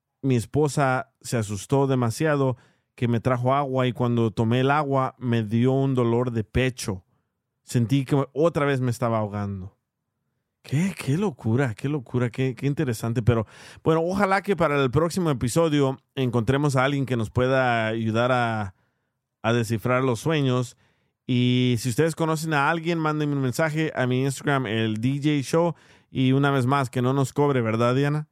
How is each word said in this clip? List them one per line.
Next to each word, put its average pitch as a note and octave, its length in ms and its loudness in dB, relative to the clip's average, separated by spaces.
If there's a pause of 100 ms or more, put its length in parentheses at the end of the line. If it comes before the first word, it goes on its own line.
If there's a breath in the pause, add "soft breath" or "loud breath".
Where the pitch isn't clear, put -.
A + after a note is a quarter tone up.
(220)
mi C3 140 2
esposa C3 760 0 (100)
se - 160 -4
asustó G#2+ 480 0
demasiado C3+ 720 0 (380 soft breath)
que B2 120 -2
me A#2 120 2
trajo B2+ 340 0
agua C3 320 0
y B2 80 0
cuando A#2 380 0
tomé A#2 300 0
el C3+ 100 2
agua C#3 480 0
me A#2+ 240 0
dio A#2 300 2
un C3+ 200 2
dolor B2 380 0
de A2+ 120 -2
pecho. B2 600 -4 (600)
Sentí B2+ 420 0
que C#3 280 0
otra D#3+ 320 2
vez C#3 160 0
me B2 100 -2
estaba A2+ 280 -2
ahogando." G2+ 560 -6 (840)
Qué, F3 340 -2
qué C3+ 220 -2
locura, C3 560 0
qué - 140 -8
locura, B2 420 -2
qué, C3 240 -2
qué C3 140 -4
interesante. B2 560 -2
Pero, A2+ 240 -2 (340 loud breath)
bueno, D#3+ 220 0
ojalá F#3+ 380 0
que F#3+ 160 -2
para D3 260 0
el B2+ 80 0
próximo D#3+ 400 0
episodio C#3 680 0 (180)
encontremos B2+ 600 0
a B2+ 80 2
alguien C#3 220 0
que B2 100 -4
nos A2+ 160 -4
pueda B2 560 2
ayudar A2+ 460 0
a, A2+ 420 -2 (680)
a A2+ 120 2
descifrar A#2+ 500 0
los B2 160 0
sueños. C3+ 560 0 (500)
Y B2 540 2
si B2+ 100 -4
ustedes D#3+ 240 0
conocen D#3+ 400 -2
a C#3+ 160 2
alguien, E3 300 -2
mándenme D3+ 360 0
un C#3 60 -2
mensaje D#3 540 -2
a B2+ 100 0
mi B2+ 180 0
Instagram, C3+ 440 -2
el A2 320 0
D C3 240 0
J D3+ 60 2 (140)
Show. E3 320 0 (360 soft breath)
Y C3 220 2
una C#3 180 4
vez C3+ 140 2
más, C3+ 240 0
que B2+ 120 -2
no B2+ 120 2
nos C#3 180 0
cobre, C#3+ 300 2
¿verdad, A#2 340 2
Diana? C#3+ 360 -2